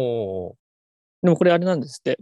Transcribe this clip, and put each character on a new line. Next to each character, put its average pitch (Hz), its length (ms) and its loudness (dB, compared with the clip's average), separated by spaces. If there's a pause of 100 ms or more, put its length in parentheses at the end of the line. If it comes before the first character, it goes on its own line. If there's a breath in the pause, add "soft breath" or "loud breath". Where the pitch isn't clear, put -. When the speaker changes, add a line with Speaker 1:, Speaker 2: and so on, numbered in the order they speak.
(480)
Speaker 1:
お - 40 -12
う。 - 60 -20 (680)
Speaker 2:
で 180 60 6
も 160 80 4
こ 180 80 2
れ 175 60 6
あ 170 60 4
れ 180 80 -2
な 185 100 0
ん 147 40 -4
で 135 80 -8
す - 120 -18
っ - 40 -20
て。 131 180 -2